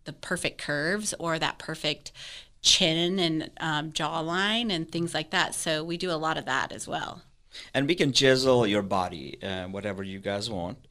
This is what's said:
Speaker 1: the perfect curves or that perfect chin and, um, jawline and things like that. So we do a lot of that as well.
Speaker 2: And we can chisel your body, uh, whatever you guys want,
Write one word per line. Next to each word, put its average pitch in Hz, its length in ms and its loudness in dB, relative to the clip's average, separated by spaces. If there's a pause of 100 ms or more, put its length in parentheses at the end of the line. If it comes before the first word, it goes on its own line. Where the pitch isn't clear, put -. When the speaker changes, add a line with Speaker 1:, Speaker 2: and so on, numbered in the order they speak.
Speaker 1:
the 156 80 -10
perfect - 440 -4
curves 170 600 -2
or 165 200 -2
that 151 200 -2
perfect 151 520 -6 (500)
chin 175 580 4
and, 165 400 0
um, 156 320 -2
jawline 175 800 -2
and 160 200 -2
things 170 220 -2
like 156 180 -4
that. 180 220 2
So 156 300 0
we 170 140 -4
do 180 140 -2
a - 20 0
lot 156 240 -2
of 147 80 -6
that 131 260 -2
as - 160 -10
well. - 360 -6 (500)
Speaker 2:
And 139 140 2
we 165 80 4
can 147 180 4
chisel 131 540 6
your 101 160 4
body, 90 600 -4
uh, 92 240 -6
whatever 98 360 -6
you 98 160 -10
guys 101 300 -4
want, 90 280 -6 (140)